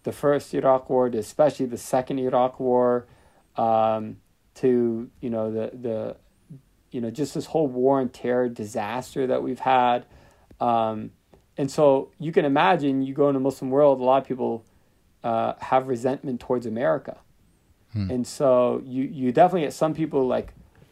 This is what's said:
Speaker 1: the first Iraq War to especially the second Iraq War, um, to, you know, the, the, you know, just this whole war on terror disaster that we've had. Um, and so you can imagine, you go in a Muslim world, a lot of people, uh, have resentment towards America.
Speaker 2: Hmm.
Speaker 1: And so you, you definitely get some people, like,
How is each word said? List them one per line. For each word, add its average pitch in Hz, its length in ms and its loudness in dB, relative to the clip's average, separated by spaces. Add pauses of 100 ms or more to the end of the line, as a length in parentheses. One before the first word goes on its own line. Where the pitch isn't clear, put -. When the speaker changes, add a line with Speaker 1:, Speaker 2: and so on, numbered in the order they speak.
Speaker 1:
the 117 100 -6
first 143 400 -2
Iraq 131 380 2
War 127 180 2
to 120 80 -4
especially 135 480 0
the 120 140 -8
second 135 400 -2
Iraq 127 420 0
War, 123 460 2 (500)
um, 110 640 0 (380)
to, 120 520 0 (140)
you 123 80 -6
know, 110 200 -4
the, 110 220 -6
the, 113 440 -8 (720)
you 131 100 -8
know, 113 100 -4
just 131 220 -6
this - 140 -6
whole 156 200 0
war 131 340 2
on 123 100 -4
terror 123 400 -2
disaster 117 760 -6
that 127 160 0
we've 127 180 -6
had. 123 440 2 (560)
Um, 113 520 -2 (440)
and 139 140 -2
so 139 480 4
you 160 140 -6
can 180 120 4
imagine, 143 580 2
you 135 120 -6
go 143 140 4
in 143 80 2
a 131 40 0
Muslim 131 300 -4
world, 139 300 4
a 127 40 -4
lot 131 180 4
of - 60 -14
people, 117 360 -4 (580)
uh, 113 380 -2
have 131 260 0
resentment 127 540 -4
towards 120 260 -4
America. 131 500 -4 (760)
Speaker 2:
Hmm. 98 180 -4
Speaker 1:
And 123 160 -4
so 123 580 2
you, 131 200 -6
you 139 260 -4
definitely 175 320 4
get 131 100 -4
some 156 220 -2
people, 151 320 -2
like, 117 260 -4 (400)